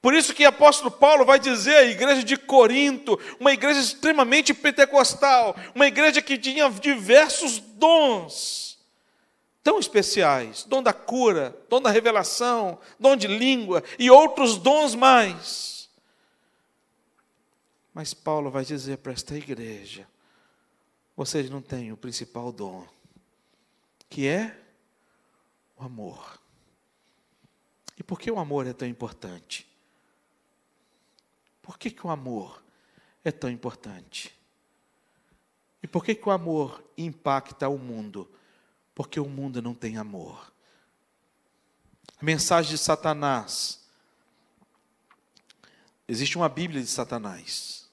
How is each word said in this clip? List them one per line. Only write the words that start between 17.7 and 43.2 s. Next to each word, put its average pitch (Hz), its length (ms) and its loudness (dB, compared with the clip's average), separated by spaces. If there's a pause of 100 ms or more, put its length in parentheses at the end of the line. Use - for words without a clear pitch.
Mas 156 200 -12
Paulo 151 360 -6
vai 135 140 -6
dizer 135 340 -12
pra 135 140 -16
esta 143 240 -12
igreja, 110 720 -16 (1040)
"Vocês 135 360 -8
não 139 100 -14
têm 120 320 -14
o 107 60 -18
principal 120 520 -14
dom, 92 380 -18 (1200)
que 139 180 -8
é 208 300 -6 (1200)
o 131 80 -20
amor." 110 560 -20 (1600)
E 175 40 -20
por - 160 -14
que - 120 -10
o 214 80 -6
amor 143 280 -6
é 127 60 -10
tão 123 160 -12
importante? 107 800 -16 (1900)
Por - 180 -20
que 220 120 -14
que - 160 -20
o 170 40 -10
amor 123 540 -12 (580)
é 160 80 -6
tão 135 200 -10
importante? 113 840 -16 (1500)
E 165 40 -18
por 175 160 -8
que 220 120 -6
que 214 120 -10
o 202 60 -2
amor 160 500 -6 (140)
impacta 139 720 -8
o 139 100 -6
mundo? 107 500 -16 (680)
Porque - 260 -12
o 139 80 -10
mundo 135 320 -12
não 120 140 -12
tem 113 240 -14
amor. 101 520 -18 (1700)
A 147 40 -14
mensagem 160 480 -2
de 151 60 -8
Satanás. 147 1040 -6 (2250)